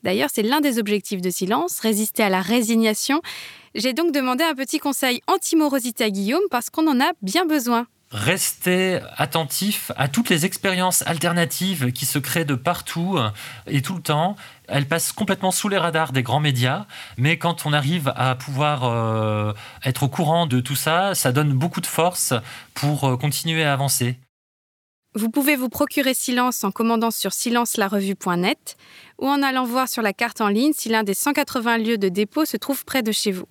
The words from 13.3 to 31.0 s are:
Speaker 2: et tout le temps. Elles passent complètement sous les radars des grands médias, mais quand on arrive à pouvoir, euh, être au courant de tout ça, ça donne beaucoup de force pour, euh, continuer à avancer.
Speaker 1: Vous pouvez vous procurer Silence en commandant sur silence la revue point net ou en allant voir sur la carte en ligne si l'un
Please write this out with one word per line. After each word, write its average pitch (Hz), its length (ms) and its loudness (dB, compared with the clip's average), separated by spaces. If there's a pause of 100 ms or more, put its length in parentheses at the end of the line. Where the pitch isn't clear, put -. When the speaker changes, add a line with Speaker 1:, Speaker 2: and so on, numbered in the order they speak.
Speaker 2:
et 139 140 0
tout 185 140 -4
le 165 60 -8
temps. 160 340 0 (320)
Elles 139 180 0
passent 165 280 -2
complètement 190 380 0
sous - 180 -2
les 196 80 2
radars 160 340 2
des 131 100 2
grands 127 200 0
médias, 143 460 0 (280)
mais 151 220 2
quand 170 280 -2
on 151 60 0
arrive 147 460 2
à 127 180 2
pouvoir, 139 480 -2
euh, 110 680 0 (320)
être 131 180 0
au 135 60 2
courant 170 360 2
de 127 140 2
tout 127 160 -4
ça, 175 400 0
ça 143 160 2
donne 147 220 2
beaucoup 160 260 0
de - 80 -6
force - 460 0 (400)
pour, 143 320 0
euh, 127 100 4
continuer 156 480 -2
à 147 80 2
avancer. 127 460 0 (1000)
Speaker 1:
Vous 226 140 -2
pouvez 285 260 2
vous 254 140 -2
procurer 269 440 0
Silence 247 520 0
en 190 60 0
commandant 226 400 2
sur 196 200 -4
silence 233 460 0
la 208 100 2
revue 196 280 0
point 180 200 -2
net 180 400 -2 (440)
ou 262 100 -2
en 277 120 2
allant 262 220 0
voir 254 240 0
sur - 140 -4
la 208 100 2
carte 233 300 -2
en 208 80 2
ligne 247 260 2
si - 140 -6
l'un 220 140 2